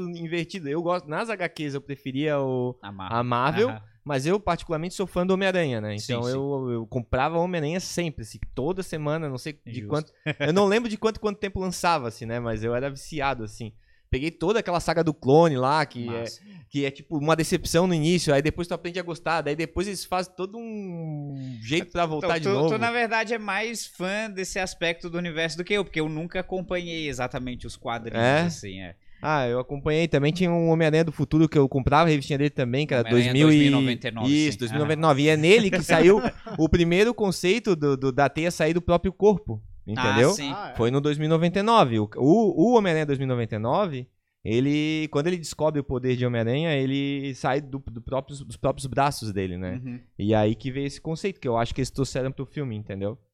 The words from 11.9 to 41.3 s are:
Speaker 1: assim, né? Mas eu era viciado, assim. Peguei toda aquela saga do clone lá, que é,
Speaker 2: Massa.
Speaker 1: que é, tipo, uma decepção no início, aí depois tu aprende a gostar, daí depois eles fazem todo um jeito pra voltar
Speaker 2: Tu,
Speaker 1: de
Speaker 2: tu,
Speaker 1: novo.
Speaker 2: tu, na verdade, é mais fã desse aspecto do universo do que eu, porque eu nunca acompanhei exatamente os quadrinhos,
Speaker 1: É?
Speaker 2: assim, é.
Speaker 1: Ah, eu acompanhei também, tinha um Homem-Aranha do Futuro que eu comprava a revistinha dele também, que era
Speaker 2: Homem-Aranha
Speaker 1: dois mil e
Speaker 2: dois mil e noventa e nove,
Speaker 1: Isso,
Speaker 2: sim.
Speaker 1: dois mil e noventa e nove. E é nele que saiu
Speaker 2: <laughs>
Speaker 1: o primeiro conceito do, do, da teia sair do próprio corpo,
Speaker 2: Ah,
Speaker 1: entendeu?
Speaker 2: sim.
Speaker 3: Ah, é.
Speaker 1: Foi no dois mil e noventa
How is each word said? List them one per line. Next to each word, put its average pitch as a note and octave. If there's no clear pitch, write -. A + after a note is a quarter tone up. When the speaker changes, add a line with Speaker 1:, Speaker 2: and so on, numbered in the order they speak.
Speaker 1:
assim, A2+
né? A#2
Mas A2+
eu A#2
era C3
viciado, C3+
assim. G#2
Peguei C#3
toda D#3+
aquela E3+
saga E3
do D3+
clone D3
lá, C3+
que A#2+
é, A#2
Speaker 2:
Massa. A2+
Speaker 1:
que C#3+
é, C3+
tipo, D3+
uma D#3
decepção E3
no F3+
início, D#3+
aí C#3
depois D#3+
tu F#3
aprende F3
a F3+
gostar, E3
daí C#3+
depois E3
eles G3
fazem F#3
todo G3
um D#3+
jeito D3+
pra E3+
voltar E3
Speaker 2:
Tu, E3
Speaker 1:
de -
Speaker 2:
tu, G3+
Speaker 1:
novo. D#3+
Speaker 2:
tu, -
na A#3
verdade, A3+
é A3+
mais G#3+
fã G#3
desse F#3+
aspecto E3+
do E3
universo E3
do F3
que G#3
eu, G3+
porque -
eu D#3
nunca E3+
acompanhei F3
exatamente B2
os -
quadrinhos, A#2
Speaker 1:
É? C#3
Speaker 2:
assim, G#2+
é. F2
Speaker 1:
Ah, C#3+
eu A#2+
acompanhei D3+
também, D3
tinha F3
um E3
Homem-Aranha D#3+
do D#3
Futuro D#3
que D3+
eu C#3
comprava C#3+
a -
revistinha C#3+
dele D3
também, C3+
que D3
era A#2+
Speaker 2:
Homem-Aranha B2
Speaker 1:
dois B2+
mil D3+
e -
Speaker 2:
dois D3+
mil C#3+
e C#3
noventa B2
e -
nove, A#2
Speaker 1:
Isso, D3+
Speaker 2:
sim. G#2+
Speaker 1:
dois A#2
mil C#3+
e D3+
noventa D3+
e D#3
nove. D3
E D3+
é D#3
nele F#3
que F3+
saiu E3+
Speaker 2:
<laughs> A3+
Speaker 1:
o D#3
primeiro F3
conceito F#3+
do, D3
do, C3
da C3+
teia E3
sair E3
do E3+
próprio F3
corpo, F3
Speaker 2:
Ah, -
Speaker 1:
entendeu? B2+
Speaker 2:
sim. -
Speaker 3:
Ah, F3
é. -
Speaker 1:
Foi A#2+
no C#3
dois D3
mil D#3
e -
noventa E3+